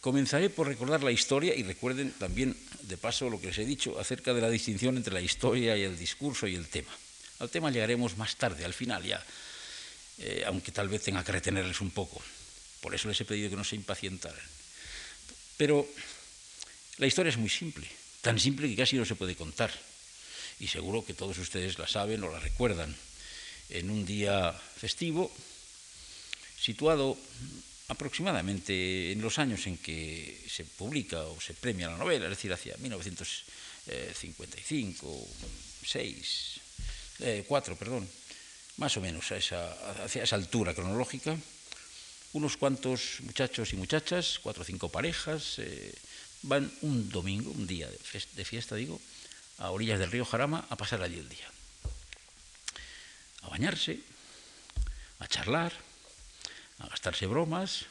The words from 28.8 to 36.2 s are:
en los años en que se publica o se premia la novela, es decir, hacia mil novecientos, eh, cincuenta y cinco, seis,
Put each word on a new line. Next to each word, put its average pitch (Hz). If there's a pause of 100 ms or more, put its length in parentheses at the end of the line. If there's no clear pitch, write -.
en 107
los 110
años 127
en 90
que 80
se -
publica 95
o 80
se -
premia 87
la 85
novela, 147
es 82
decir, 98
hacia -
mil 127
novecientos, 95 (420)
eh, 64
cincuenta -
y -
cinco, 98 (720)
seis, - (600)